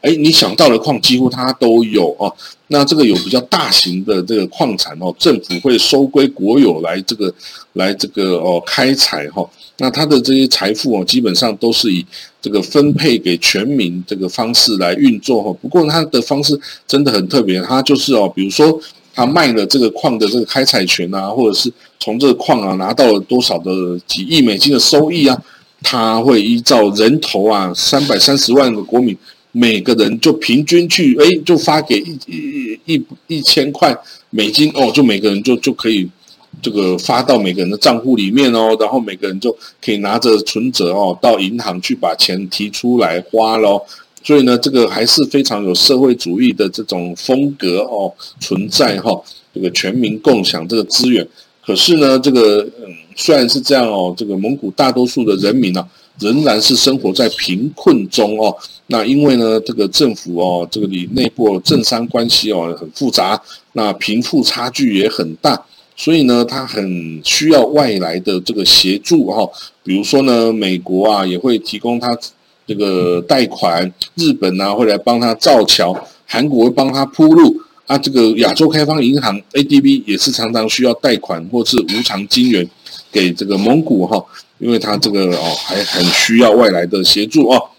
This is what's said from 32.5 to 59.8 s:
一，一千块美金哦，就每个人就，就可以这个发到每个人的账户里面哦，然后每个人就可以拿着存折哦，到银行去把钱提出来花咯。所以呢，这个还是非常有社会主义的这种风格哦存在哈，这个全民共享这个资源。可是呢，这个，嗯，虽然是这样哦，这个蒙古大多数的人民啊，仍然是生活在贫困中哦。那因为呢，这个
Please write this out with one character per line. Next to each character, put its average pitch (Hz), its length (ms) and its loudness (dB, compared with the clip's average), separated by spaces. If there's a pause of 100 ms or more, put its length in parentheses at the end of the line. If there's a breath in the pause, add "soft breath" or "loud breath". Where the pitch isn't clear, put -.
一， 139 120 -2 (220)
一 156 140 -6
千 139 300 0
块 143 240 0 (340 loud breath)
美 107 220 -2
金 147 240 2
哦， 139 180 2
就 147 100 4
每 107 160 2
个 104 100 0
人 101 140 -2
就， 127 140 2
就 131 160 -2
可 - 160 -4
以 95 200 -2 (500 soft breath)
这 117 120 -6
个 95 260 0
发 123 240 0
到 127 160 2
每 95 160 -2
个 92 80 -4
人 87 80 -2
的 104 80 -6
账 123 220 0
户 127 160 0
里 98 160 -2
面 131 200 2
哦， 113 280 2
然 107 100 0
后 131 100 0
每 104 180 -8
个 98 100 -6
人 95 120 -6
就 113 160 -2 (280 loud breath)
可 - 80 -4
以 104 60 -2
拿 101 200 -2
着 110 220 2
存 113 320 -4
折 90 200 -2
哦， 95 300 -2
到 117 180 4
银 104 220 -4
行 90 180 -6
去 - 140 -6
把 85 220 -4
钱 95 340 -4
提 104 220 -8
出 123 260 -2
来 90 320 0
花 110 280 2
咯。 104 280 2 (400 loud breath)
所 147 120 4
以 135 60 6
呢， 123 140 4
这 135 140 -2
个 120 160 2
还 113 180 -2
是 - 200 0
非 139 180 -2
常 107 220 -4
有 90 100 0
社 131 240 2
会 131 160 4
主 90 240 -6
义 123 140 2
的 95 160 -2
这 113 140 -10
种 90 300 -6
风 135 460 -2
格 92 200 -2
哦 101 300 -4 (300 loud breath)
存 101 300 -4
在 110 320 0
哈， 95 200 -2 (320 loud breath)
这 - 60 -10
个 95 120 -2
全 95 220 -4
民 110 260 -2
共 123 220 2
享 82 240 -4
这 110 120 -4
个 107 80 0
资 123 240 -2
源。 107 180 0 (380 soft breath)
可 147 100 -2
是 175 220 2
呢， 135 200 4
这 131 140 2
个， 107 340 4 (140)
嗯， 95 160 -18 (220)
虽 - 180 2
然 127 140 2
是 - 100 0
这 139 160 0
样 127 100 2
哦， 92 300 -2
这 113 100 -6
个 101 120 -4
蒙 110 180 -2
古 104 160 -8
大 135 180 0
多 123 160 0
数 120 200 -2
的 104 100 2
人 92 180 0
民 101 240 0
啊， 90 80 -6 (340 soft breath)
仍 110 260 0
然 110 160 2
是 139 120 2
生 131 240 0
活 113 140 -2
在 117 160 0 (100)
贫 104 380 -4
困 120 320 2
中 107 320 -2
哦。 107 160 0 (320 loud breath)
那 113 160 -2
因 135 200 2
为 135 120 4
呢， 113 240 2
这 113 140 -8
个 113 160 0